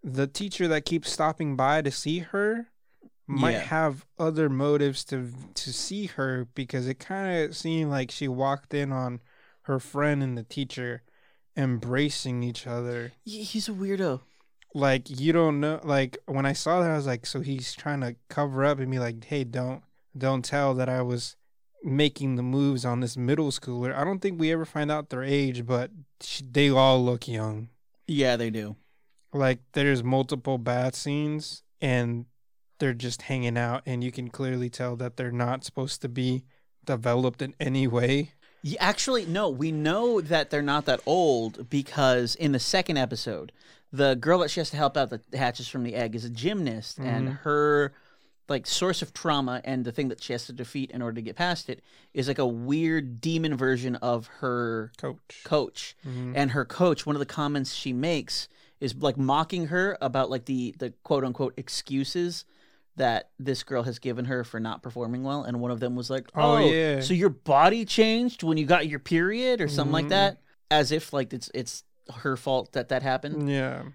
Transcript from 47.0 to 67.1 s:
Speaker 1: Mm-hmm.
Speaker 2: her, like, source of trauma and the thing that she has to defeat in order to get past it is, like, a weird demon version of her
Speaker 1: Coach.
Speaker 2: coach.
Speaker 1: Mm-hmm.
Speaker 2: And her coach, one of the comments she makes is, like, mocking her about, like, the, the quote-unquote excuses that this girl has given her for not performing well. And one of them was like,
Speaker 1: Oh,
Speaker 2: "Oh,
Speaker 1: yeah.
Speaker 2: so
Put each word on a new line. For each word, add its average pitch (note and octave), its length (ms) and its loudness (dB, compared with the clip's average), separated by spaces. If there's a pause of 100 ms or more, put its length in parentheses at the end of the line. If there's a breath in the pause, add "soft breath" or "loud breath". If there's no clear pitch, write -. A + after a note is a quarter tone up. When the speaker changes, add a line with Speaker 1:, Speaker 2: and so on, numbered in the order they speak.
Speaker 1:
Mm-hmm. C3 160 -4
Speaker 2:
her, D3 500 2 (560 soft breath)
like, C#3 180 -2
source F3+ 340 0
of - 120 -10
trauma C3+ 500 0
and B2+ 220 -2
the A#2+ 60 -6
thing C3 180 -2
that A2+ 120 -8
she - 120 -6
has A#2+ 140 -6
to B2+ 60 -14
defeat C3 380 -8
in B2+ 100 -8
order A#2 140 -4
to A#2 60 -6
get A2 140 -8
past F3 340 -2
it - 120 -8 (320 soft breath)
is, C3 140 0
like, C#3 120 -2
a B2+ 80 4
weird C3+ 760 0
demon D#3+ 340 0
version B2+ 420 0
of A#2+ 300 -2 (120)
her A#2 580 -4
Speaker 1:
Coach. - 460 -12
Speaker 2:
coach. - 520 -2 (100)
Speaker 1:
Mm-hmm. B2+ 300 -6
Speaker 2:
And C#3 160 2
her C#3 140 0
coach, F3 400 2
one D3 100 0
of C#3+ 40 -2
the C#3 60 -2
comments C#3+ 480 -4
she C3 200 -6
makes C#3+ 540 -2 (320 soft breath)
is, B2+ 160 -4
like, C3+ 220 0
mocking D#3 500 2
her F3+ 340 0
about, C3 280 0
like, B2 160 -4
the, B2+ 340 -4
the B2 120 -6 (120)
quote-unquote C3 540 0
excuses D3+ 880 -4 (500 soft breath)
that A#2+ 340 0 (100)
this C3 240 -2
girl B2 200 -2
has A#2 140 -4
given B2 280 -4
her B2 180 -2
for A#2 160 -8
not A2+ 240 -6
performing A#2+ 400 -6
well. C#3 200 -4
And A#2+ 180 -4
one B2 100 -2
of A#2 80 -4
them B2 160 -2
was B2 140 -6
like, C3+ 260 -4
Speaker 1:
Oh, D3 220 6
Speaker 2:
"Oh, - 20 6 (100)
Speaker 1:
yeah. D#3 300 4
Speaker 2:
so C3 140 2